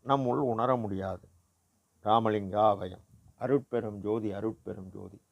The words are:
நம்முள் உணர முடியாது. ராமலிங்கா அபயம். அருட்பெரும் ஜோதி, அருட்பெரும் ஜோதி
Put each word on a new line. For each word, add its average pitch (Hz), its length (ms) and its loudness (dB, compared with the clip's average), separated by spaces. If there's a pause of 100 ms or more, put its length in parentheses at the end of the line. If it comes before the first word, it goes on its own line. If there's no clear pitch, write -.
நம்முள் 131 340 2
உணர 123 360 0
முடியாது. 95 520 -6 (760)
ராமலிங்கா 107 680 4
அபயம். 92 320 -4 (360)
அருட்பெரும் 120 600 -2
ஜோதி, 107 340 -2
அருட்பெரும் 101 580 -8
ஜோதி 98 300 -16 (100)